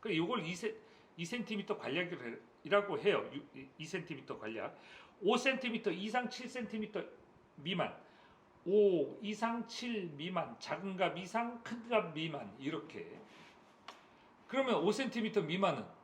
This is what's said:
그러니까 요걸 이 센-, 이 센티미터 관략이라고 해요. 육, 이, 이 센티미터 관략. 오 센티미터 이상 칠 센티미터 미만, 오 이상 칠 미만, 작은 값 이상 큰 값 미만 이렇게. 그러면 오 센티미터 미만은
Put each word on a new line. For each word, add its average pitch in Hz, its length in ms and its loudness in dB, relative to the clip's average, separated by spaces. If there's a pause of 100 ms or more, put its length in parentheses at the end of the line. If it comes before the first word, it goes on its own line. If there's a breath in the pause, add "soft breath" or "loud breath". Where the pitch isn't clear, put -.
그러니까 175 220 2
요걸 202 240 0
이 175 80 -2
센-, 214 220 -4 (400 loud breath)
이 170 80 -4
센티미터 208 540 -4
관략이라고 170 1200 0
해요. 170 340 4
육, 135 240 -8
이, 131 100 -14 (120)
이 156 80 -10
센티미터 139 520 -6
관략. 110 400 -6 (440 loud breath)
오 220 140 4
센티미터 240 540 2
이상 214 380 0
칠 247 200 -8
센티미터 214 540 -4 (540)
미만, 151 400 -2 (720 loud breath)
오 185 560 6
이상 226 440 -2
칠 226 500 -4
미만, 156 420 -2
작은 185 380 -4
값 175 200 4
이상 226 460 -4
큰 233 260 -8
값 202 260 2
미만 147 440 -4
이렇게. 135 480 -6 (1400 loud breath)
그러면 254 280 4
오 180 160 6
센티미터 214 500 2
미만은 165 420 2 (200)